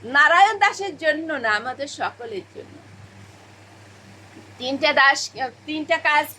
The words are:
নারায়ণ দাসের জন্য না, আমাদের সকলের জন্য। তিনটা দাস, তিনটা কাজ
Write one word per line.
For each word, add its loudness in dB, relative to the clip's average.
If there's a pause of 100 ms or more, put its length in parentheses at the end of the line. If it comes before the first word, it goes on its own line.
নারায়ণ 4
দাসের 0
জন্য -2
না, -4
আমাদের -4
সকলের -10 (100)
জন্য। -18 (1800)
তিনটা -2
দাস, 4 (460)
তিনটা -4
কাজ 0 (140)